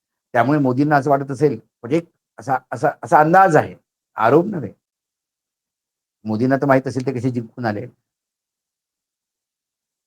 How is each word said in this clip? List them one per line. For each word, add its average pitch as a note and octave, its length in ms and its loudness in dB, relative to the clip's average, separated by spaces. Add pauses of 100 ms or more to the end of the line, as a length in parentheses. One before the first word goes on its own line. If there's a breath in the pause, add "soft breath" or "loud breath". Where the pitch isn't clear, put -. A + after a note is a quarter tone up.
(340)
त्यामुळे B2+ 240 2
मोदींना C#3+ 380 0
असं C#3+ 140 0
वाटत C#3 200 0
असेल, C3+ 240 0
म्हणजे B2 460 -6 (380)
असा, B2+ 200 -4 (140)
असा, C3+ 180 -2 (120)
असा D#3+ 180 4
अंदाज E3+ 360 4
आहे, F#2 180 0 (420)
आरोप B2 300 2
नव्हे. C#3+ 260 -10 (1500)
मोदींना A#2 320 0
तर C#3 100 -2
माहित C3 220 2
असेल B2+ 180 -6
ते C3+ 60 -4
कसे B2 180 -4
जिंकून A#2+ 360 -10
आले, A2 200 -6 (2250)